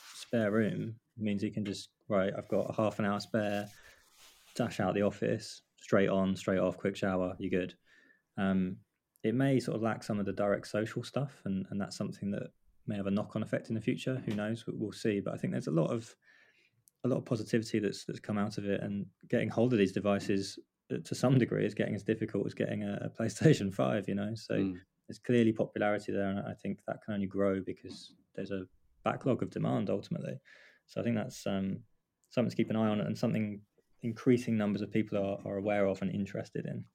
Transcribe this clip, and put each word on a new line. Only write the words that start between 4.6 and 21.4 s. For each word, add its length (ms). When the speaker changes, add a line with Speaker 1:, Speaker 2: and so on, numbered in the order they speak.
Speaker 1:
out 160
the 80
office, 600
straight 300
on, 260
straight 220
off, 180
quick 200
shower, 420
you're 120
good." 240
Um, 400
it 120
may 240
sort 180
of 60
lack 220
some 160
of 60
the 60
direct 360
social 340
stuff, 440
and, 240
and 100
that's 160
something 360
that 180
may 60
have 140
a 20
knock-on 320
effect 260
in 60
the 60
future. 460
Who 80
knows? 300
We, 120
we'll 160
see. 260
But 160
I 40
think 140
there's 140
a 60
lot 180
of, 240
a 60
lot 80
of 80
positivity 560
that's, 240
that's 160
come 180
out 200
of 60
it, 160
and 260
getting 200
hold 240
of 80
these 100
devices, 680
uh, 120
to 120
some 200
degree 300